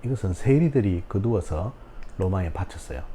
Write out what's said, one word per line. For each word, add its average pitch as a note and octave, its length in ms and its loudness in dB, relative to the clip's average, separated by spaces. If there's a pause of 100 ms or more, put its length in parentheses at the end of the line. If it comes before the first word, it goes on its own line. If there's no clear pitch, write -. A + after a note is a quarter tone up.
이것은 A#2 280 0
세리들이 C3 760 4
거두어서 G2 640 0 (440)
로마에 F#2 360 0
바쳤어요. - 480 -6 (140)